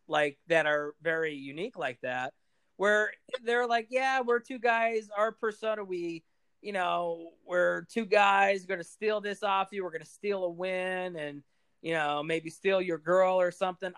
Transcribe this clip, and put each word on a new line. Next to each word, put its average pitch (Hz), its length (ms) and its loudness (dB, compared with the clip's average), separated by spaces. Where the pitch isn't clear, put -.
like, 151 320 0
that 160 180 4
are 147 360 0
very 160 320 0
unique 143 420 -8
like 123 260 -6
that, 127 300 -4
where 208 360 2
they're 240 220 0
like, 233 240 -2
"Yeah, 262 300 0
we're 240 200 0
two 254 180 -10
guys, 226 580 0
our 220 160 2
persona, 214 520 -6
we, 175 400 -6
you 202 120 -10
know, 170 600 -2
we're 175 400 2
two 226 200 -4
guys 196 640 4
gonna 180 180 -4
steal 214 360 -2
this 202 220 -8
off 196 300 0
you, 196 120 -6
we're 170 60 -6
gonna 160 140 -12
steal 196 400 -4
a 175 60 0
win, 185 680 -4
and, 143 260 -10
you 165 120 -2
know, 147 280 0
maybe 160 280 -2
steal 190 300 2
your 170 180 -2
girl 185 420 4
or 180 100 4
something, 185 480 -4